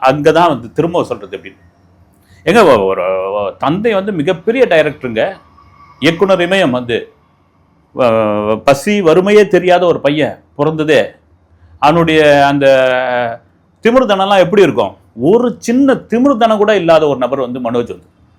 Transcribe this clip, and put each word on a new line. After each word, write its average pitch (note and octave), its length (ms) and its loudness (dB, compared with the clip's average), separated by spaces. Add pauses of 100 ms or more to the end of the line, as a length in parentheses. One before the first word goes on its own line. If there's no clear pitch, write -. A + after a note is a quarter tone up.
அங்கதான் D3+ 460 2
வந்து A#2 240 -6
திரும்ப E3 320 -2
சொல்றது G2+ 320 -10
எப்படின்னு. F#2+ 220 -20 (840)
எங்க G3+ 200 4
ஒ-, A#2 200 4
ஒரு, F#2 180 -2 (300)
ஒ-, - 240 -6
தந்தை G3+ 380 -4
வந்து G3 180 -4
மிகப்பெரிய G3+ 560 -2
டைரக்டருங்க, D3+ 640 -2 (680)
இயக்குனர் E3+ 400 0
இமயம் F3 320 0
வந்து, A#2+ 420 -6 (840)
வ-, A2 600 0
பசி G3+ 460 0
வறுமையே F#3+ 460 4
தெரியாத F3+ 380 2
ஒரு C#3+ 140 0
பையன் C#3+ 420 -4 (160)
பிறந்ததே, D3+ 480 0 (720)
அவனுடைய D3+ 680 2
அந்த C#3+ 200 0 (1160)
திமிர்தனம்லாம் G#3 560 2
எப்படி F#3 240 2
இருக்கும்? A2 340 0 (200)
ஒரு G#3+ 420 0
சின்ன C4 360 0
திமிர்தனம் A3+ 600 0
கூட G#3 200 0
இல்லாத E3 320 2
ஒரு C3+ 100 -2
நபர் B2+ 220 -4
வந்து B2 200 -8
மனோஜ் A#2+ 320 -6
வந்து. - 140 -18 (320)